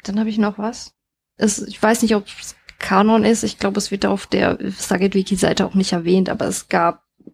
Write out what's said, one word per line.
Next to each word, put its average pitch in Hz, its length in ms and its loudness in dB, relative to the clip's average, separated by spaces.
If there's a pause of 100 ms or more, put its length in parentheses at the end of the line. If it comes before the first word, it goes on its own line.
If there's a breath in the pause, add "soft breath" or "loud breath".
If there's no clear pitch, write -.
dann 202 140 -4
hab 220 80 0
ich 220 120 -2
noch 208 200 0
was. 220 360 -8 (420)
Es, 214 220 0
ich 208 240 -8
weiß 226 200 4
nicht, 220 120 2
ob's - 400 -6 (240)
Kanon 214 460 4
ist. 226 200 2
Ich 208 140 -6
glaub, 196 200 -2
es 196 120 -6
wird 196 140 -2
auf 196 220 -2
der - 320 0 (120)
Stargate-Wiki-Seite 190 960 0
auch 175 80 -6
nicht 190 220 0
erwähnt, 175 340 2
aber - 180 -4
es - 220 -6
gab 170 360 0 (300)